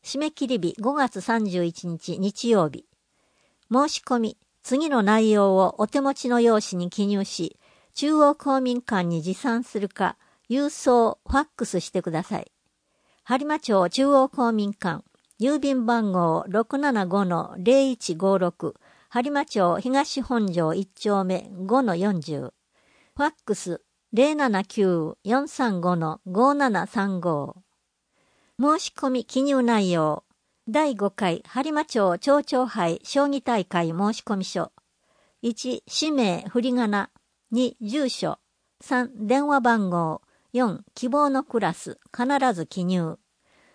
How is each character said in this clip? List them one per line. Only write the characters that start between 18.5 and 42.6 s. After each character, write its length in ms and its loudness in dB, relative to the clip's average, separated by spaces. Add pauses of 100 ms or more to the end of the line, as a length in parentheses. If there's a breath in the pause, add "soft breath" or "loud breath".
播 200 -2
磨 140 -2
町 340 2
東 420 -2
本 320 -2
庄 200 0
一 220 -4
丁 280 0
目 280 -4 (140)
五 160 2
の 140 0
四 260 0
十。 320 -8 (640 soft breath)
フ 80 -2
ァ 80 0
ッ 20 -20 (120)
ク 100 -2
ス、 260 -8 (320)
零 220 4
七 280 0
九 600 0
四 240 0
三 340 -2
五 140 0
の 300 -4
五 280 2
七 340 0
三 320 -2
五。 420 -4 (1000)
申 200 2
し 160 -10
込 140 -2
み 160 -2
記 180 -2
入 180 2
内 300 2
容。 320 0 (440)
第 280 0
五 160 -2
回、 360 -2
播 240 -4
磨 140 0
町 320 0
町 260 2
長 220 0
杯 380 -2
将 240 0
棋 140 -2
大 240 -2
会 240 -2
申 240 -2
し 80 -10
込 160 -4
み 80 -4
書。 260 -6 (720)
一、 460 -6
氏 240 -4
名、 380 0
振 120 -2
り 120 0
仮 160 0
名。 200 -2 (420)
二、 300 0
住 280 -2
所。 300 -6 (420)
三、 300 -2 (160)
電 200 2
話 140 4
番 280 2
号。 320 -2 (300)
四、 320 -2 (120)
希 140 -4
望 200 2
の 140 0
ク 160 -4
ラ 140 0
ス、 260 -14 (160)
必 120 -2 (260)
ず 120 -4